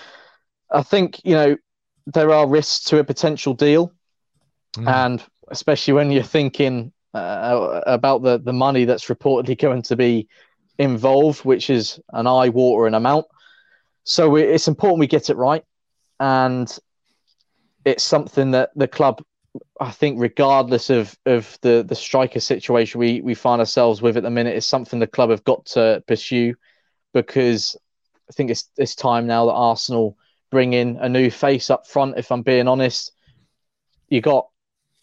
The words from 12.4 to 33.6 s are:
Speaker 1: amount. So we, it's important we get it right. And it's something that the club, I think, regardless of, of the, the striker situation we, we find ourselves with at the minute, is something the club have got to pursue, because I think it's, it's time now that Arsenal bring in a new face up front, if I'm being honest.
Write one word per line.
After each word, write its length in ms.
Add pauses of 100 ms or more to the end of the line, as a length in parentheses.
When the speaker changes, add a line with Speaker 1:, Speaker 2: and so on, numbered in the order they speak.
Speaker 1:
amount. 320 (800)
So 240
we, 140
it's 260
important 320
we 60
get 240
it 80
right. 260 (560)
And 480 (1200)
it's 180
something 460
that 260
the 100
club, 360 (580)
I 100
think, 300
regardless 680
of, 340
of 380
the, 260
the 60
striker 460
situation 600
we, 220
we 120
find 260
ourselves 420
with 160
at 40
the 80
minute, 260
is 100
something 340
the 60
club 240
have 140
got 220
to 400
pursue, 480 (600)
because 640 (500)
I 60
think 160
it's, 260
it's 180
time 320
now 200
that 60
Arsenal 640 (320)
bring 240
in 260
a 80
new 220
face 400
up 160
front, 320
if 120
I'm 120
being 260
honest. 440 (960)